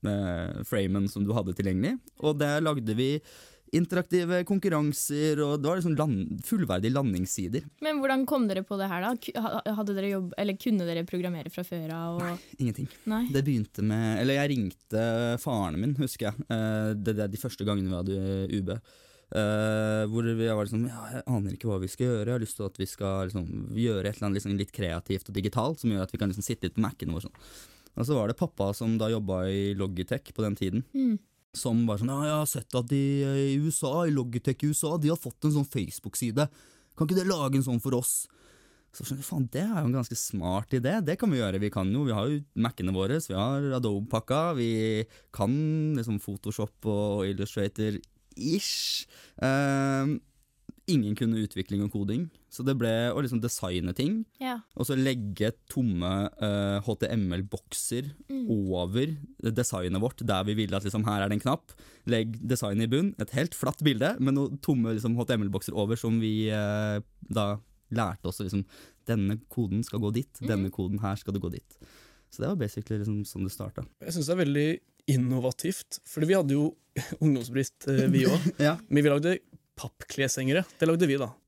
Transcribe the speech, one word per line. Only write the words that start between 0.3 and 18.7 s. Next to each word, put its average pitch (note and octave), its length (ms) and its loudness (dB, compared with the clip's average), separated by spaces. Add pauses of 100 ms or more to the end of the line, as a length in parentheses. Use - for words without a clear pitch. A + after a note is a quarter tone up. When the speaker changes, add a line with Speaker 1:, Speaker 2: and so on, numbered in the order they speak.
Speaker 1:
framen G2 460 0
som G2+ 160 -2
du G2+ 100 0
hadde F#2+ 220 -2
tilgjengelig. G2+ 400 2 (240)
Og D3+ 180 2
der D3 220 2
lagde C#3 340 0
vi C3 200 2 (600)
interaktive F3 720 2
konkurranser, D3+ 960 2
og D3 160 2
det C#3+ 80 0
var E3+ 80 2
liksom E3+ 240 2
land-, A2 380 0 (100)
fullverdige A#2 480 2
landingssider. G2+ 720 0 (180)
Speaker 2:
Men D4+ 160 0
hvordan C4+ 260 2
kom C4 220 2
dere F#3+ 160 -2
på G3+ 160 -6
det F#3+ 80 -2
her F3+ 160 -2
da? G#3+ 60 -2 (100)
Ku-, - 140 -10 (100)
ha-, A3 160 -4 (160)
hadde G#3 220 -2
dere G3 160 -2
jobb, F#3 160 -2 (100)
eller G3+ 160 -2
kunne G3 320 0
dere E3 160 -2
programmere F3 480 -4
fra F3+ 160 -6
før D#3+ 240 -6
av, E3 240 -4
og E3+ 80 -2
Speaker 1:
Nei, F3 140 -4 (240)
ingenting. B2 260 -2 (240)
Speaker 2:
Nei. A3 140 0 (100)
Speaker 1:
Det C3+ 80 4
begynte A#2+ 400 0
med, A2 380 2
eller C3+ 180 2
jeg C#3+ 140 2
ringte A2 500 -2 (400)
faren G2 400 0
min, C3 160 0
husker B2 300 -2
jeg, A#2 180 -8
eh, A2 480 0
det, G#2 240 0
det, G#2 160 0
de - 80 -8
første G#2 240 -4
gangene G2 240 0
vi F2 80 -2
hadde, F#2+ 240 -2
eh, F#2+ 320 0
U G2 160 0